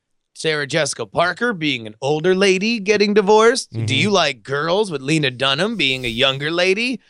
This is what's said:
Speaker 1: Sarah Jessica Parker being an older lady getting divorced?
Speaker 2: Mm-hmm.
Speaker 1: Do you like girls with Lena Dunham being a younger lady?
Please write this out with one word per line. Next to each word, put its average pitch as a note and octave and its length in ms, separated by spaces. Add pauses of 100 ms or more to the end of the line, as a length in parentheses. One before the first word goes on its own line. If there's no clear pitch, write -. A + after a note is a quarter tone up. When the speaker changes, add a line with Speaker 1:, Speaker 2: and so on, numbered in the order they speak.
(360)
Speaker 1:
Sarah D3+ 320
Jessica C3+ 400
Parker F3 460
being C#3+ 340
an G#2+ 120
older D#3 360
lady G3 440
getting G#3 360
divorced? G#3+ 580
Speaker 2:
Mm-hmm. A2+ 120
Speaker 1:
Do C3+ 100
you F3 160
like D3 320
girls E3+ 480
with C#3 100
Lena C#3+ 300
Dunham C3+ 440
being C3 300
a A#2+ 40
younger C3+ 420
lady? G3 480 (100)